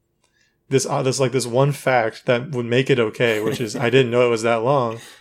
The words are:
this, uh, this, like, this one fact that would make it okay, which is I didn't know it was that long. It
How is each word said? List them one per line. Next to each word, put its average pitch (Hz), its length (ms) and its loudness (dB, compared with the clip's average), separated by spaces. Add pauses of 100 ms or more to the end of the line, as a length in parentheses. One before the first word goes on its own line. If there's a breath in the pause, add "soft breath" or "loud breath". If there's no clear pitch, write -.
(680)
this, 135 160 2
uh, 143 180 -4
this, 127 180 -2
like, 135 120 2
this 123 140 -2
one 131 260 2
fact 123 540 -2
that 127 240 0
would 123 160 -4
make 127 240 0
it 131 80 4
okay, 110 420 0
which 113 200 -4
is 113 160 -6
I 123 120 0
didn't 123 220 2
know 123 160 2
it 120 40 2
was 110 120 0
that 117 220 0
long. 123 320 0
It 113 40 -16 (200 loud breath)